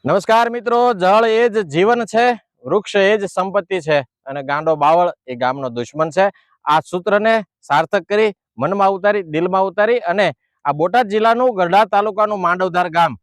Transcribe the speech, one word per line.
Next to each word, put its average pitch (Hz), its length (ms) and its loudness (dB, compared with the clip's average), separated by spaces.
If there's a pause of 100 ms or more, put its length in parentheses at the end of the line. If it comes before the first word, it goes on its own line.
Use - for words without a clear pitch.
નમસ્કાર 226 480 2
મિત્રો, 240 220 -2 (180)
જળ 190 320 4
એ 226 240 2
જ 208 120 -2 (120)
જીવન 226 320 2
છે, 226 180 0 (400)
વૃક્ષ 185 300 -2
એ 202 240 4
જ 196 100 -4
સંપત્તિ 190 580 -4
છે 151 100 2 (280)
અને 139 160 -10 (100)
ગાંડો 156 220 0 (100)
બાવળ 170 260 4 (180)
એ 127 140 -10
ગામનો 131 360 -4
દુશ્મન 151 380 -6
છે. 190 120 2 (380)
આ 151 120 2 (140)
સૂત્રને 208 420 0 (360)
સાર્થક 160 380 0
કરી, 208 280 0 (220)
મનમાં 196 400 0
ઉતારી, 202 280 0 (100)
દિલમાં 180 360 0
ઉતારી 214 400 0
અને 190 160 0 (380)
આ 143 160 0
બોટાદ 196 340 0
જિલ્લાનું 233 420 2
ગઢડા 185 380 2
તાલુકાનું 208 500 -2
માંડવધાર 180 520 -2
ગામ 156 260 0